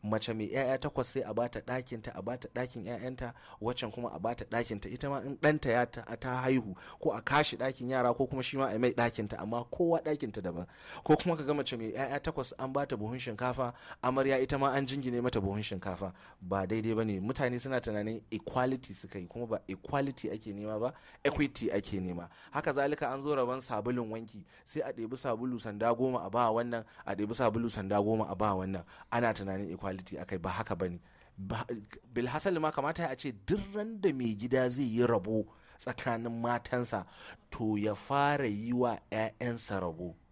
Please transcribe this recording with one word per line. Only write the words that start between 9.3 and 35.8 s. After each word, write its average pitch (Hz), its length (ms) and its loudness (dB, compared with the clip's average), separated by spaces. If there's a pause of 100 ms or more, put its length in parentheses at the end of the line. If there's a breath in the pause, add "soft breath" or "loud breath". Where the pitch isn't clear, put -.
amma 117 240 -2
kowa 170 340 4
ɗakinta 143 400 -2
daban. 90 280 -4 (360 loud breath)
Ko 156 140 8
kuma 170 180 2
ka 156 80 -6
ga 139 100 2
mace 139 220 0
mai 113 160 -4
'ya'ya 135 300 -2
takwas 147 380 -4
an 131 120 -2
ba 143 140 2
ta 135 100 -4
buhun 110 220 -4
shinkafa, 123 560 -2 (300 loud breath)
amarya 131 360 4
ita 131 200 2
ma 139 120 4
an 139 140 2
jingine 127 360 -2
mata 120 200 2
buhun 98 220 0
shinkafa. 92 500 -4 (280 loud breath)
Ba 95 260 0
daidai 110 280 0
ba 113 80 2
ne. 104 160 0
Mutane 123 400 0
suna 131 220 0
tunanin 107 400 -2 (100)
equality 127 640 -2
suka 95 260 -12
yi, 90 60 -8
kuma 117 220 -8
ba 110 200 0
equality 139 640 -2
ake 107 240 -6
nema 107 260 -4
ba, 120 140 0 (320 loud breath)
equity 139 460 0
ake 101 280 0
nema. 90 300 -4 (220 loud breath)
Haka 151 200 0
zalika 139 400 0
an 135 120 -4
zo 147 120 2
rabon 127 260 2
sabulun 120 500 0
wanki, 110 340 -8 (180 loud breath)
sai - 180 -6
a 127 120 -4
ɗebi 117 240 -6
sabulu 123 420 -2
sanda 110 340 2
goma 123 300 2
a 95 60 -4
ba 117 240 4
wannan, 117 320 0 (180 loud breath)
a 101 120 -4
ɗebi 104 180 0
sabulu 117 360 4
sanda 104 300 2
goma 107 300 4
a - 60 -4
ba 107 180 2
wannan. 92 300 -2 (280 loud breath)
Ana 120 220 4
tunanin 98 400 -4
equality 95 240 -4 (220)
akai, 92 200 -6
ba 92 100 -2
haka 107 260 -2
ba 90 140 0
ne. 87 100 -8 (380 loud breath)
Ba, 107 280 -4 (480)
bilhassali 139 460 0
ma 156 120 2
kamata 156 380 -2
ya 131 60 -4
ce 139 160 -4
duk 151 280 0 (140)
ran 214 260 -4
da 185 140 4
mai 120 220 0
gida 123 340 4
zai 127 140 0
yi 120 240 4
rabo 110 400 4 (320 loud breath)
tsakanin 117 500 -2 (120)